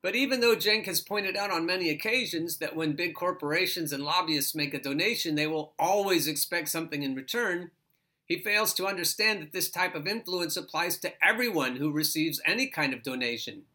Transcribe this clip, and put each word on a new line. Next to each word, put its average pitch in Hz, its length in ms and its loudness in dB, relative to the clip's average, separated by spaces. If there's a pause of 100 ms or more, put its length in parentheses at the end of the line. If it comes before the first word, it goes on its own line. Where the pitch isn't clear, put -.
But 196 140 -2
even 262 240 2
though 233 160 8
Cenk 214 300 2
has 185 160 0
pointed 196 340 -2
out 202 160 -2
on 165 140 2
many 180 240 2
occasions 170 680 0
that 151 180 -4
when 156 180 0
big 170 180 -2
corporations 170 800 0
and 139 140 -4
lobbyists 160 500 2
make 147 180 -2
a 139 60 -4
donation, 160 560 0
they 151 120 2
will 156 300 -4
always 180 500 4
expect 156 420 -2
something 160 340 -4
in 135 100 -2
return, 180 580 -2 (540)
he 175 140 -2
fails 208 360 2
to 185 100 0
understand 196 560 0
that 151 100 -12
this 180 200 -4
type 180 240 0
of 151 120 -4
influence 180 480 -2
applies 170 440 -2
to - 260 -2
everyone 190 520 2
who 151 140 0
receives 156 540 0
any 226 220 2
kind 143 260 0
of - 80 -8
donation. 120 720 -4